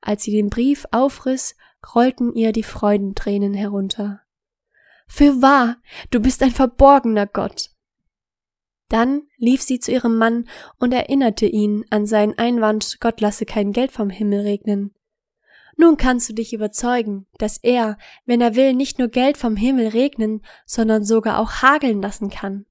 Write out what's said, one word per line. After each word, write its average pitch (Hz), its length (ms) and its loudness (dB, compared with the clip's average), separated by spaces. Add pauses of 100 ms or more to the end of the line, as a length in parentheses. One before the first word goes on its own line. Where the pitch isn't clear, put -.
Als 208 240 -6
sie 208 80 -4
den 208 180 0
Brief 262 400 0
aufriss, 262 640 -2 (400)
rollten 240 400 0
ihr 226 160 0
die 214 140 -2
Freudentränen 202 880 -2
herunter. 202 680 -6 (840)
„Fürwahr, 269 680 4 (340)
du 247 80 0
bist 247 240 0
ein 262 80 4
verborgener 240 800 4
Gott.“ - 420 -8 (1200)
Dann 262 480 0
lief 247 260 2
sie 254 160 -4
zu - 140 -6
ihrem 233 260 0
Mann 226 300 0 (320)
und 247 120 0
erinnerte 247 540 0
ihn 208 440 0
an 214 140 0
seinen 208 320 0
Einwand, 220 640 0
Gott 233 220 -4
lasse 208 260 -2
kein 202 240 -2
Geld 240 220 -2
vom 208 180 -4
Himmel 202 300 -2
regnen. 202 520 -4 (840)
„Nun 320 200 6
kannst 247 320 0
du 226 40 -10
dich 220 200 -6
überzeugen, 214 760 -4 (100)
dass 214 200 -4
er, 233 380 0 (300)
wenn 240 140 2
er 233 160 2
will, 269 180 4
nicht 269 240 -4
nur 247 100 0
Geld 262 280 0
vom 226 180 -2
Himmel 233 320 0
regnen, 220 580 -2 (220)
sondern 220 380 0
sogar 220 340 0
auch - 240 -4
hageln 262 400 2
lassen 202 260 -8
kann.“ 196 420 -10